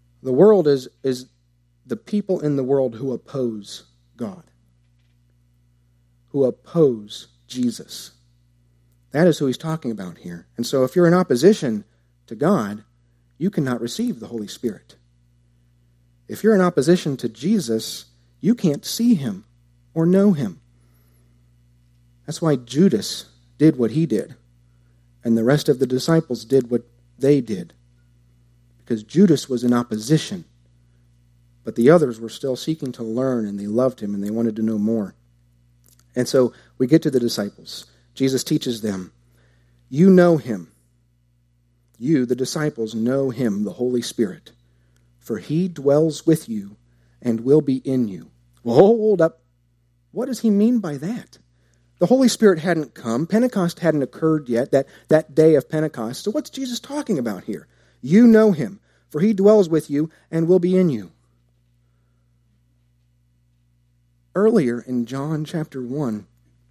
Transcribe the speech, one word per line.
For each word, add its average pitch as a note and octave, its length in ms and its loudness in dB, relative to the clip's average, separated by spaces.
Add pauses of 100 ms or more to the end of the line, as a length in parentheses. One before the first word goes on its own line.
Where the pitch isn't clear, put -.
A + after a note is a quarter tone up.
(220)
The C3 100 -4
world F3+ 360 6
is, C3+ 200 0 (140)
is B2+ 240 -4 (600)
the B2 100 -8
people G3+ 440 -4
in D3 140 -2
the C3+ 80 -2
world B2+ 340 0
who B2+ 160 -6
oppose A#2 720 -8 (320)
God, G2 280 -12 (1800)
who C#3 160 0
oppose A#2+ 840 -2 (200)
Jesus. - 640 -8 (960)
That D#3 160 4
is D#3 120 4
who D3 80 -2
he's B2 120 -2
talking D#3+ 320 -8
about F#2+ 280 -12
here. F2 280 -16 (100)
And A#2+ 100 -6
so C3+ 180 0
if B2 100 -2
you're F3 120 4
in E3+ 80 6
opposition C#3+ 720 2 (420)
to A2+ 100 -14
God, A2 480 -2 (540)
you F#3 120 -4
cannot C3 300 -4
receive D3 400 -8
the G#2+ 80 -16
Holy G#2+ 200 -10
Spirit. - 480 -10 (1300)
If - 160 -8
you're A3 100 6
in F#3+ 60 4
opposition E3+ 580 2
to A#2+ 100 -6
Jesus, A#2+ 800 -4 (340)
you G#3+ 140 2
can't D#3 300 -2
see A#3+ 300 0
him A2 300 -4 (480)
or D#3+ 140 0
know G3 260 4
him. A#2 280 -6 (1600)
That's - 180 -10
why D#3 140 2
Judas B2+ 680 0 (300)
did D3+ 200 4
what A2+ 160 -2
he D#3+ 120 0
did, - 300 -4 (880)
and A2+ 160 0
the A2+ 60 0
rest C#3+ 240 2
of C3 100 2
the C3 80 0
disciples B2+ 580 -2
did B2 280 0
what A#2+ 120 -2 (320)
they C#3 240 2
did, F#2+ 320 -8 (1080)
because G#2+ 260 -6
Judas E3 440 2
was B2 140 -4
in B2 100 2
opposition, A2+ 720 -2 (1160)
but - 140 -14
the A#2+ 120 4
others D3 300 4
were A2+ 100 -12
still C3 280 -8
seeking D#3 360 -8
to A#2 120 -14
learn, A#2+ 420 -4
and G2+ 140 -8
they G2+ 80 -8
loved B2 320 -2
him, G2+ 120 -8
and G2+ 120 -6
they G#2 60 -6
wanted A2+ 260 -2
to A2 60 -6
know A2 160 -2
more. G#2+ 360 -2 (1000)
And B2 100 -2
so B2+ 260 0 (260)
we B2+ 100 0
get D#3+ 140 4
to D3 100 -2
the B2+ 80 0
disciples. - 640 -8 (280)
Jesus C3 280 -2
teaches B2+ 380 -4
them, G2 320 -8 (760)
"You E3+ 220 4
know F3 280 6
him." G#2+ 340 -8 (1200)
You, C3 300 0
the B2 80 -2
disciples, B2+ 580 -4
know B2+ 380 -2
him, G#2+ 320 -2
the G2+ 120 -6
Holy B2 280 -2
Spirit, - 480 -6 (720)
for G#2+ 180 -10
he E3 300 -4
dwells D3 580 0
with D#3+ 220 2
you G2+ 280 -10 (460)
and A2+ 180 -2
will C#3 220 4
be C3+ 140 -2
in B2+ 320 -4
you. F2 240 -14 (320)
Well, A#2+ 120 0
hold G#3+ 440 4
up. E3 220 0 (680)
What A#3+ 160 -8
does C4 140 -8
he A3+ 100 0
mean G#3+ 300 2
by D#3 160 -8
that? F3+ 420 -10 (600)
The F3 80 0
Holy B3+ 220 4
Spirit G3 300 4
hadn't D#3+ 340 -4
come. A#2+ 340 -4
Pentecost G#3 520 -2
hadn't D#3 240 0
occurred D3+ 480 -2
yet, A#2 220 -2
that, C#3 140 2 (220)
that D#3 260 2
day D#3 200 6
of D3+ 160 0
Pentecost. D3 520 -6
So G#3 80 -6
what's C#4+ 200 -6
Jesus B3+ 280 -8
talking C#4 400 -6
about G#2+ 260 -6
here? F#2+ 220 -10 (360)
"You G3 240 6
know A3 260 6
him, A2+ 280 -6 (280)
for D3+ 140 -4
he A3 100 2
dwells G3 380 4
with D#3 180 0
you D3 220 -4 (200)
and E3 160 -2
will F#3 120 4
be F#3 180 0
in F#3 140 2
you." G#2 220 -6 (3250)
Earlier F3 480 2
in B2 240 -4
John D3 400 -6
chapter D3+ 360 -8
one, A#2+ 440 -6 (440)